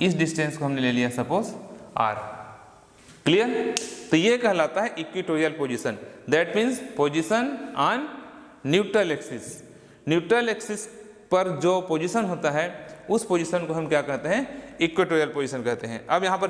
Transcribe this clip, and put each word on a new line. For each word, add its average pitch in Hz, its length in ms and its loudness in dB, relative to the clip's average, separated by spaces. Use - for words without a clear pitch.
इस 175 140 4
distance 156 400 0
को 147 80 -4
हमने 139 180 0
ले 123 100 4
लिया 123 200 2
suppose 160 400 -2
r। 107 160 2
क्लियर? - 480 2
तो 156 60 6
ये 214 220 6
कहलाता 190 440 2
है 226 160 -2
equatorial 160 540 0
position, 131 460 -4
that 165 240 4
means 240 260 2
position 160 520 2
on 190 260 2
neutral 196 460 2
axis। 131 340 -8
Neutral 170 400 4
axis 208 380 -4
पर 185 180 4
जो 180 220 4
position 180 420 0
होता 170 260 0
है 156 160 0
उस 226 160 2
position 170 400 0
को 160 80 -2
हम 160 140 -2
क्या 147 140 4
कहते 135 260 -4
हैं, - 520 -2
equatorial 165 480 2
position 135 340 -4
कहते 117 240 -2
हैं। 113 200 -8
अब 180 180 2
यहाँ 190 140 2
पर 190 120 0